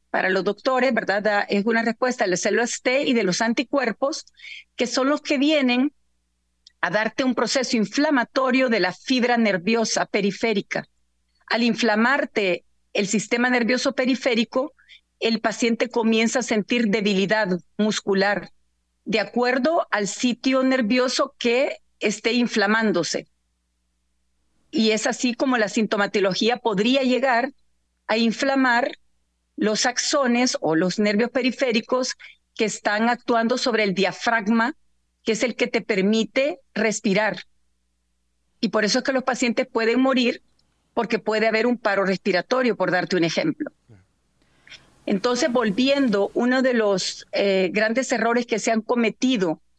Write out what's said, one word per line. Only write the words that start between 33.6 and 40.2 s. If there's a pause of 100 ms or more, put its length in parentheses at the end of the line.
el
diafragma, (460)
que
es
el
que
te
permite (120)
respirar. (1200)
Y
por
eso
es
que
los
pacientes
pueden
morir, (520)